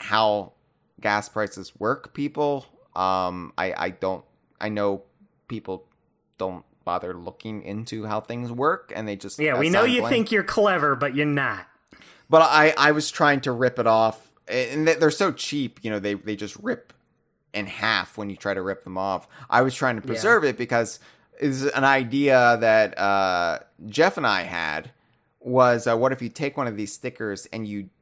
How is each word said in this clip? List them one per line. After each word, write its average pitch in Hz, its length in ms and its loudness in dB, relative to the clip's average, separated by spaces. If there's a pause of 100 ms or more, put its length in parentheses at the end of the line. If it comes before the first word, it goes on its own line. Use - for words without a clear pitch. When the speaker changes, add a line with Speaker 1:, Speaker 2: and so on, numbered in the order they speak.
Speaker 1:
how 104 520 0 (480)
gas 104 280 -2
prices 101 500 -8
work, 123 360 -6
people. 143 520 -4 (300)
Um, 92 640 -2
I, 92 180 -2
I 92 140 -4
don't, 92 340 -6 (360)
I 107 100 -6
know 101 320 -2 (440)
people 95 380 -10 (540)
don't 92 260 -6 (200)
bother 90 280 -4
looking 98 500 -12
into 110 440 -10
how 107 120 -4
things 120 320 -10
work, 143 460 -2
and 107 100 -8
they 101 80 -6
just, 98 240 -14
Speaker 2:
Yeah, 151 140 0
Speaker 1:
uh, 123 80 0
Speaker 2:
we 156 80 0
know 190 160 4
Speaker 1:
sign 254 100 2
Speaker 2:
you 247 60 2
Speaker 1:
blank. 233 140 -2
Speaker 2:
think 226 180 0
you're 202 100 2
clever, 170 540 2
but 131 180 -4
you're 147 120 0
not. 135 400 -2 (640)
Speaker 1:
But 160 120 10
I, 151 360 6
I 151 140 6
was 151 180 0
trying 143 320 2
to 127 100 -2
rip 123 260 0
it 117 80 2
off, 110 460 2 (160)
and 127 400 0
they, 160 60 4
they're 160 160 4
so 185 200 0
cheap, 139 520 -6
you 113 80 -6
know, 107 80 -2
they, 101 160 -2
they 104 200 -8
just 101 220 -10
rip - 380 -8 (580)
in 101 140 -6
half 101 500 -2
when 101 140 -8
you 95 60 -10
try 101 180 -4
to 95 80 -4
rip 95 220 -6
them 90 120 -10
off. 95 320 -4 (220)
I 120 120 4
was 131 120 0
trying 127 220 -2
to 104 60 -10
Speaker 2:
Yeah. - 40 -12
Speaker 1:
preserve 185 380 2
it 123 120 0
because 117 420 -2 (400)
it's 135 240 -2
an 135 220 0
idea 131 720 4
that, 110 400 4
uh, 92 600 2 (280)
Jeff 151 300 2
and 151 100 -2
I 98 180 2
had 80 460 -6 (500)
was, 123 460 2
uh, 117 100 2
what 127 160 0
if 123 100 -8
you 113 80 -8
take 143 260 -6
one 135 100 -4
of 107 120 -8
these 104 160 -8
stickers 110 580 -10
and 110 160 -8
you 101 220 -10 (120)